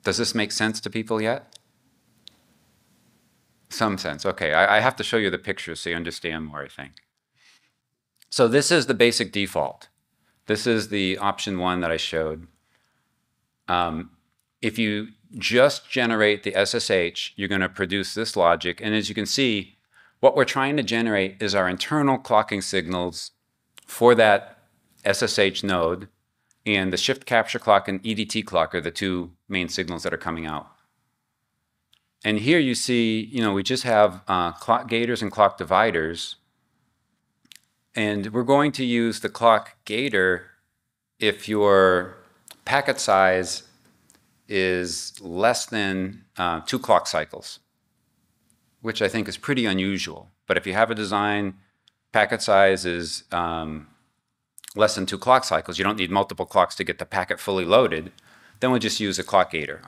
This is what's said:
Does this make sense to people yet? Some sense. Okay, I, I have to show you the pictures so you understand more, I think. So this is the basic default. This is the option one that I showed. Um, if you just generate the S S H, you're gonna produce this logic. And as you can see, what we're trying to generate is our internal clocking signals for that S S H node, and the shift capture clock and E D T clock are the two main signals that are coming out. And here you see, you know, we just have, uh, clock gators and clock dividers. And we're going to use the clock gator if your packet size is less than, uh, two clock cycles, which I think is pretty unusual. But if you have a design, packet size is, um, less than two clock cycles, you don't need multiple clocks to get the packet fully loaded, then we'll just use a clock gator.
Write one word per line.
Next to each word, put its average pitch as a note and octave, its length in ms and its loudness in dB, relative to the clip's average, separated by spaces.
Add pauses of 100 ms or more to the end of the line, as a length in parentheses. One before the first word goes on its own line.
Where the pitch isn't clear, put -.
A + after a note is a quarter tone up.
Does G2 160 -2
this A#2 160 -2
make G#2 180 -2
sense A2 280 -2
to - 100 -8
people A2+ 300 -4
yet? A#2 380 -4 (2000)
Some G#2 300 -2
sense. D2+ 260 -8
Okay, F2+ 280 -2
I, G2 240 6
I G#2+ 40 6
have C3 160 2
to A2+ 60 -8
show - 140 -2
you G#2 120 0
the E2+ 100 -4
pictures F2 420 -10
so E2+ 100 -8
you E2+ 60 -4
understand E2 500 -8
more, D2+ 160 -12
I C#2 60 -14
think. C2+ 240 -18 (1400)
So B2+ 160 4
this C3+ 240 2
is D#3 160 4
the C3 80 0
basic A2+ 380 2
default. F2+ 560 -4 (580)
This G#2+ 200 -2
is A2+ 220 0
the F#2+ 300 0
option G2+ 400 -4
one F2+ 220 0
that E2 100 -2
I E2 60 0
showed. D#2+ 500 -4 (1200)
Um, E2+ 440 -2 (500)
if A2 160 -4
you G#2+ 300 -2 (280)
just B2 540 2
generate G#2+ 540 2
the G2 100 -6
S G2+ 220 0
S - 120 -4
H, F2 460 -2
you're G2 140 -6
gonna F#2 200 0
produce G2 460 -4
this - 220 -6
logic. E2+ 440 2
And G#2+ 140 -2
as G2+ 140 -2
you G#2 80 -8
can G#2 100 -4
see, A2+ 500 -2 (440)
what C3 160 6
we're C3+ 80 4
trying C#3 320 0
to C3+ 80 0
generate G#2+ 580 -2
is G2 100 -2
our F#2 160 2
internal C#3 500 0
clocking G#2+ 440 0
signals F2+ 680 -4 (520)
for A#2+ 300 6
that G#2+ 440 4 (460)
S G2+ 200 0
S G#2+ 160 -2
H G2 240 0
node, F2+ 440 -2 (560)
and F#2+ 280 0
the F2+ 40 -4
shift - 300 -4
capture A#2 320 0
clock G2+ 300 2
and F#2+ 180 -4
E A2 80 -4
D G#2+ 100 -4
T A2 200 -6
clock E2 320 -2
are F2 40 -2
the E2+ 120 -6
two F2+ 400 -4 (160)
main F2+ 200 -4
signals E2+ 360 -8
that E2+ 100 -4
are - 40 -8
coming E2 280 -6
out. D2+ 220 -6 (1600)
And G#2+ 160 0
here D3+ 180 2
you C3 160 0
see, A#2 460 0 (100)
you B2+ 100 -4
know, G#2+ 120 0
we G2 100 0
just B2+ 200 -4
have, G#2 440 4
uh, F2+ 260 0
clock A#2+ 360 0
gators A#2 340 -2
and G2+ 80 -4
clock G2+ 280 4
dividers. E2+ 800 0 (1600)
And G#2 380 -2
we're A#2+ 100 -2
going C#3 300 4
to C3 120 -6
use A#2 360 0
the G#2+ 80 -4
clock A2 560 2
gator G2+ 680 0 (680)
if G#2 280 -2
your F#2+ 680 4 (480)
packet C#3 340 0
size F#2 680 2 (840)
is F#2 720 -2
less G2 460 -2
than, G2 580 -4 (120)
uh, E2+ 260 -4
two - 180 -6
clock F#2 260 2
cycles, - 540 -8 (1200)
which A2+ 200 -6
I G#2 80 2
think G#2+ 200 -2
is G2+ 80 -10
pretty B2+ 300 -2
unusual. F#2+ 680 -4 (160)
But F#2 80 2
if - 100 -2
you F#2+ 60 -6
have A2 180 2
a A2 60 -4
design, G#2 580 -2 (560)
packet G#2+ 320 2
size G2 420 6
is, F2 460 -6
um, E2 580 -6 (840)
less G#2+ 220 2
than F#2+ 100 -4
two G2 120 -6
clock B2+ 260 4
cycles, D#2+ 340 -4
you F#2+ 60 -2
don't G#2+ 140 0
need F2 120 -2
multiple F#2+ 360 -2
clocks - 300 2
to G2 80 -8
get E2+ 140 -6
the - 80 -10
packet F2+ 320 -4
fully F#2+ 260 -2
loaded, F2 460 2 (480)
then B2+ 120 0
we'll B2 100 2
just - 180 -4
use G2+ 200 -2
a - 60 -6
clock F#2 280 2
gator. D2 360 -8